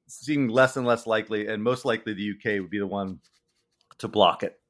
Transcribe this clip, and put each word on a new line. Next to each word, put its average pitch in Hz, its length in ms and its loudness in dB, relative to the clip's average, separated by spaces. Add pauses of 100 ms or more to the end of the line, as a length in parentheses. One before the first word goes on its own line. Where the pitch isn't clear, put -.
seeming 143 420 -2
less 131 260 4
and 127 100 -2
less 117 220 2
likely, 110 400 0
and 107 160 -4
most 123 220 0
likely 113 280 -2
the 101 100 -8
U 104 120 -4
K 104 240 -2
would 90 120 -8
be 101 80 -2
the 101 80 -2
one 95 320 -6 (800)
to 113 80 -6
block 98 360 4
it, - 160 -6 (100)